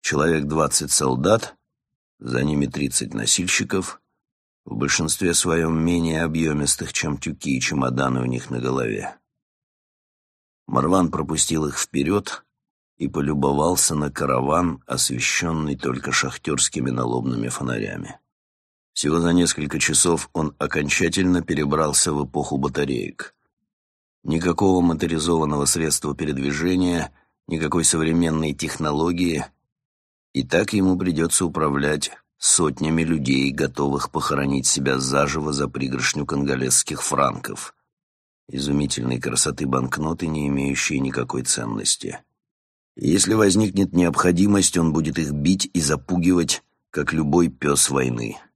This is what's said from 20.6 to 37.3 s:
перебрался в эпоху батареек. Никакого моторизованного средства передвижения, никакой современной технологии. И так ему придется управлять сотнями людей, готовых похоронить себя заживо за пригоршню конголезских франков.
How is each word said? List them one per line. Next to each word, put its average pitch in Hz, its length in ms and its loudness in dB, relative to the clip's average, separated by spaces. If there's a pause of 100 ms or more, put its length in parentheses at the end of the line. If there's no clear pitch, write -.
перебрался 78 720 0
в 73 140 -2
эпоху 69 320 -2
батареек. 67 760 -4 (920)
Никакого 85 560 2
моторизованного 80 880 2
средства 76 500 -2
передвижения, 80 960 0 (340)
никакой 78 380 -2
современной 80 680 2
технологии. 80 920 -2 (880)
И 67 100 -2
так 82 300 0
ему 95 260 2
придется 85 460 0
управлять 76 680 0 (280)
сотнями 78 640 2
людей, 69 480 2
готовых 71 580 -2
похоронить 69 560 -2
себя 67 320 0
заживо 71 540 0
за 69 160 -2
пригоршню 65 580 -4
конголезских 69 760 0
франков. 62 720 -2 (720)